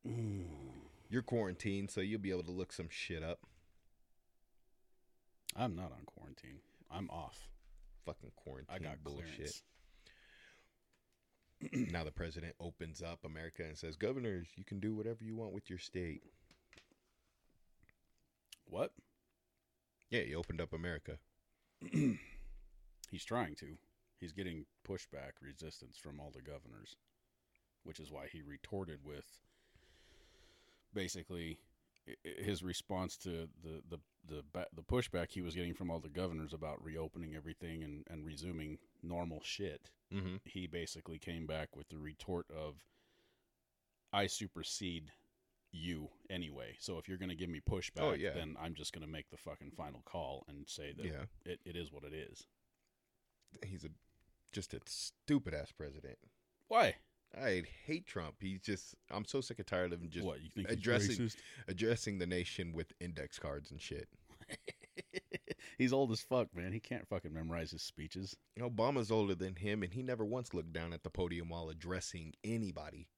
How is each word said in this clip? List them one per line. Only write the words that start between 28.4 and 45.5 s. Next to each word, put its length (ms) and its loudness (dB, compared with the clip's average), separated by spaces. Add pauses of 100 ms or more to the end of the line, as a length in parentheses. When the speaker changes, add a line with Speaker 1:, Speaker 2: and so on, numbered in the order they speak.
Speaker 1:
retorted 640 -4
with 220 -8 (1700)
basically 680 -2 (480)
i-, 40 -10 (140)
i-, 180 -4
his 200 2
response 540 0
to 300 -2 (160)
the, 260 -6
the, 100 -4 (280)
the 160 -4 (100)
ba-, 220 0
the 60 -8
pushback 500 2
he 100 0
was 140 0
getting 180 2
from 160 -2
all 100 2
the 100 -8
governors 440 0
about 300 -4
reopening 520 -2
everything 480 -4
and, 260 -6
and 160 -6
resuming 520 -2 (260)
normal 400 0
shit. 460 -2 (240)
Speaker 2:
Mm-hmm. 300 2
Speaker 1:
He 240 -2
basically 520 -4
came 280 -2
back 280 0
with 140 -10
the 100 -6
retort 520 -2
of, 320 -4 (1300)
"I 160 8
supersede 840 -2 (600)